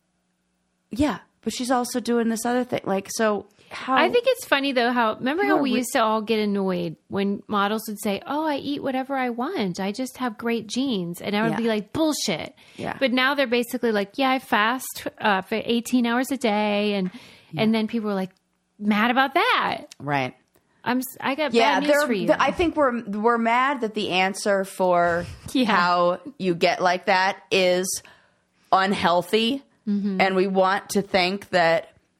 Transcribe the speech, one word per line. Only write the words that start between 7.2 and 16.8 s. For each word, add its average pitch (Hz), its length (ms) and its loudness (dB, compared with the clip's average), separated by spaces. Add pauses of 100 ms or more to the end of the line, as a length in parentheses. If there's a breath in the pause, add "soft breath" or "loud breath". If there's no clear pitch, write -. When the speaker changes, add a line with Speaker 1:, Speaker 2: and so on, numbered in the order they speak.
Speaker 2:
models 208 400 0
would 208 140 -10
say, 196 240 -2
"Oh, 302 200 -2
I 294 120 -2
eat - 260 -6
whatever 262 320 -4
I 254 140 -2
want. 247 500 -4
I 196 120 -4
just 254 260 -8
have 247 200 -6
great 233 300 -4
genes." 208 540 -4
And 202 160 -4
I 214 60 0
would 226 80 0
Speaker 1:
Yeah. - 60 -2
Speaker 2:
be 233 100 0
like, 214 260 -2
"Bullshit." 302 640 -2 (220 loud breath)
Speaker 1:
Yeah. - 220 -6
Speaker 2:
But 262 140 0
now 262 220 2
they're 269 120 0
basically 240 440 -2
like, 202 260 -2
"Yeah, 262 140 2
I 262 80 0
fast, 233 680 -2 (120)
uh, 202 220 2
for 214 220 -4
eighteen 233 420 0
hours 240 260 -2
a 269 60 -2
day." 208 580 0